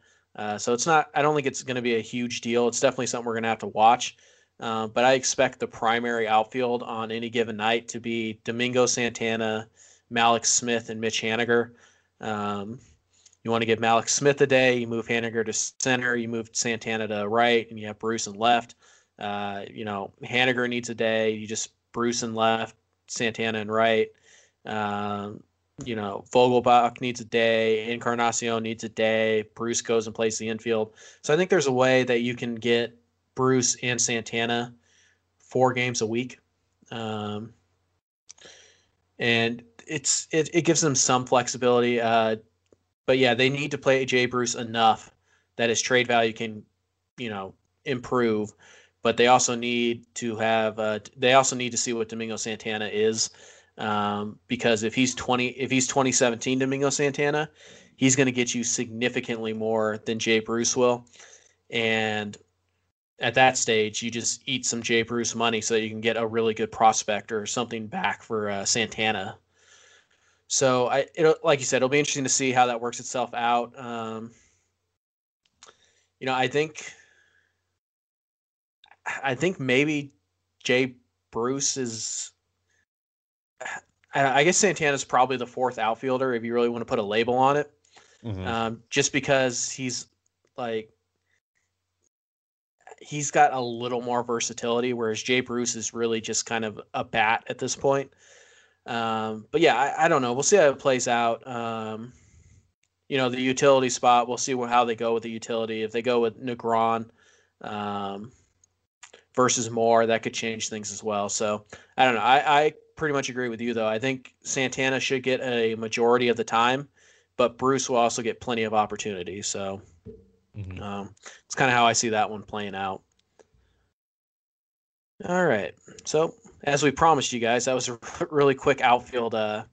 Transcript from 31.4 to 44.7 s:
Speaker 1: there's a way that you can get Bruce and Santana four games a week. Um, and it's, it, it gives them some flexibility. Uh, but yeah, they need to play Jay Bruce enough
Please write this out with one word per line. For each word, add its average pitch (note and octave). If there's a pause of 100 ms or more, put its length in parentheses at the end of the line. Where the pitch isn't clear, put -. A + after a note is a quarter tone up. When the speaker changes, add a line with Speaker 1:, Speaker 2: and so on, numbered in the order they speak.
Speaker 1:
there's D#3+
a C3+
way B2+
that B2
you B2
can A#2+
get A#2 (400)
Bruce C3
and B2
Santana A#2 (640)
four B2+
games B2
a A2+
week. A#2+ (520)
Um, G#2+ (1700)
and A#2 (240)
it's, -
it, D#3
it E3+
gives E3
them D3
some B2+
flexibility. B2
Uh, A2+ (680)
but C3
yeah, B2+
they C3
need C#3+
to C#3+
play C3+
Jay B2
Bruce B2
enough A2+ (460)